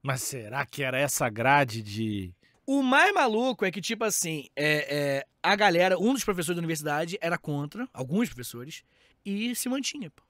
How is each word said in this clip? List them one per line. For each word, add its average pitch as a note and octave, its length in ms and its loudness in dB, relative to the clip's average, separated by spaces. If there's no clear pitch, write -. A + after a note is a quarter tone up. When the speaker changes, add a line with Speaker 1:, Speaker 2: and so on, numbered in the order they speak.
Speaker 1:
Mas C3 220 -4
será B2 420 -6
que - 180 -6
era C3 160 0
essa C#3 300 0
grade A#2 520 4
de G#2 520 -4
Speaker 2:
O C#4 160 2
mais D4 320 6
maluco B3 520 2
é F#3 60 0
que, F#3 100 -8
tipo A3+ 220 -4
assim, D#3+ 520 -2
é, D3+ 320 2
é, C3+ 60 -10
a F#3+ 120 4
galera, F#3 440 4
um A3 140 4
dos B3 100 -2
professores F3 320 -2
da E3+ 60 -4
universidade D#3+ 600 -4
era E3 160 -2
contra, D3 560 -6
alguns D#3+ 360 -2
professores, B2 540 -12
e A3 320 -4
se - 140 -4
mantinha, B3+ 400 -6
pô. - 200 -20